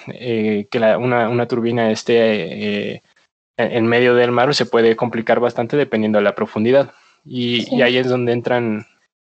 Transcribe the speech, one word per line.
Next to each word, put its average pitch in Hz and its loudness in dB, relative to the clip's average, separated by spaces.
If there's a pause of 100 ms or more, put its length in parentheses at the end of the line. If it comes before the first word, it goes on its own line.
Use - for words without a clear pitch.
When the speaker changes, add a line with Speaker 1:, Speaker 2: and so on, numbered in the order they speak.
Speaker 1:
eh, 110 -4
que 123 -2
la, 110 4
una, 120 0
una 120 -2
turbina 117 0
esté, 107 -2
eh, - -18 (540)
en, 117 -2
en 113 0
medio 123 4
del 120 4
mar 123 2
se 120 -2
puede 113 2
complicar 117 -2
bastante 120 -2
dependiendo 110 0
de 104 2
la 101 0
profundidad. 113 0 (320)
Y, 120 -4
Speaker 2:
Sí. - -6
Speaker 1:
y 123 2
ahí 123 2
es 127 0
donde 123 0
entran, 120 -2 (500)